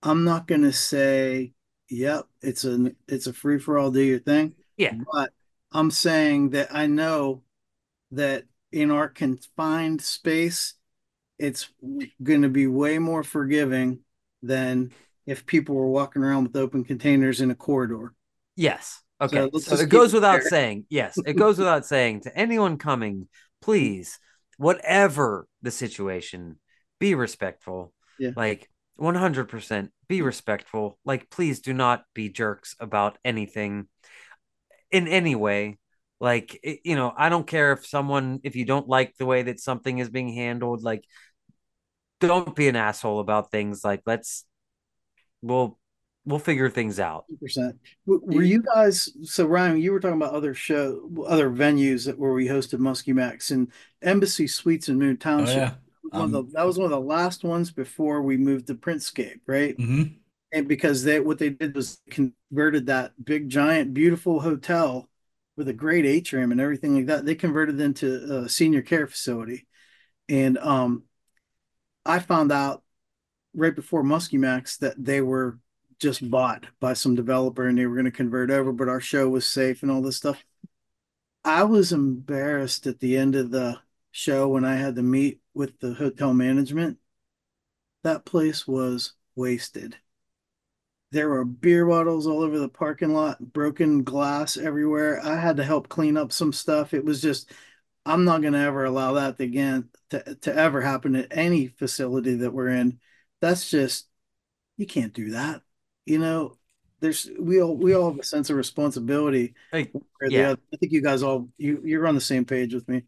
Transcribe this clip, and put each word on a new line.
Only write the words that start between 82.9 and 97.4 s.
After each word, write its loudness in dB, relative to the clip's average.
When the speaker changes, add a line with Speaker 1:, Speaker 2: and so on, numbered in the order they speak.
Speaker 1:
the 2
end 2
of 0
the -2
show 0
when 2
I 0
had -4
to -2
meet 2
with -6
the -6
hotel -2
management. 0
That -2
place 0
was -2
wasted. -6
There 0
were 0
beer 4
bottles 2
all 0
over 0
the -2
parking -2
lot, -2
broken 2
glass -2
everywhere. 0
I -2
had 2
to -2
help -2
clean 2
up -2
some 0
stuff. 0
It 0
was -2
just, -2